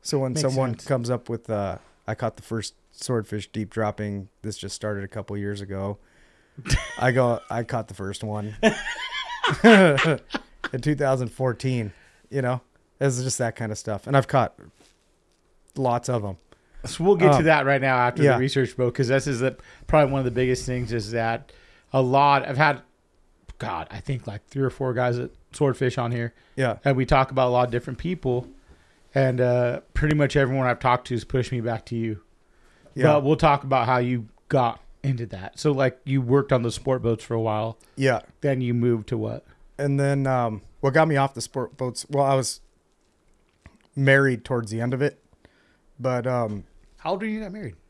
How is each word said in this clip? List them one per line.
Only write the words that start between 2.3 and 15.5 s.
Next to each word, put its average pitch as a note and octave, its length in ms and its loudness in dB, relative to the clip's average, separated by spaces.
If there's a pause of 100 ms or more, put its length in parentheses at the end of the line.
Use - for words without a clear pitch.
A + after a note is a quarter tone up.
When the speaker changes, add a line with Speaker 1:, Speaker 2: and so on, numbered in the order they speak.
Speaker 1:
the - 60 -20
first - 320 -8 (160)
swordfish G#2+ 640 -6
deep G#2+ 180 -6
dropping. G#2 600 -4 (120)
This A2 140 -8
just - 180 -12
started G2+ 300 -6
a F#2+ 40 -12
couple G#2 280 -10
years G2+ 240 -6
ago." G2 380 -8 (500)
Speaker 2:
<laughs> - 500 -4
Speaker 1:
I B2+ 140 2
go, A#2+ 280 2 (100)
"I A#2 140 -4
caught A2+ 240 -6
the G2+ 60 -14
first G2 300 -8
one G#2+ 380 -8
<laughs> - 1000 -4
in E3 1160 4
two D3+ 140 0
thousand C3 340 0
fourteen." B2 640 -4 (380)
You C3+ 120 -4
know, B2+ 180 -2 (400)
it's C3 220 0
just C3 160 -4
that A#2 180 -2
kinda G#2+ 200 -6
stuff. - 300 -8
And C#3 100 2
I've C3 120 4
caught - 300 0 (1160)